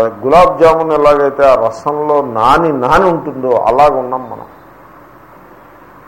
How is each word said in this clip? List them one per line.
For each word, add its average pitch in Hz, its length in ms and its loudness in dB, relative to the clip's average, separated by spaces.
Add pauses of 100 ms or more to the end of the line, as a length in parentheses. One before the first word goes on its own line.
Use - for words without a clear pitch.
(240)
గులాబ్ 165 340 2
జామున్ 160 340 2
ఎలాగైతే 143 520 2
ఆ 131 100 4
రసంలో 147 680 -2
నాని 131 500 0
నాని 143 320 0
ఉంటుందో 143 460 -4
అలాగ 131 480 2
ఉన్నాం 127 320 -8
మనం. 107 140 -16 (1600)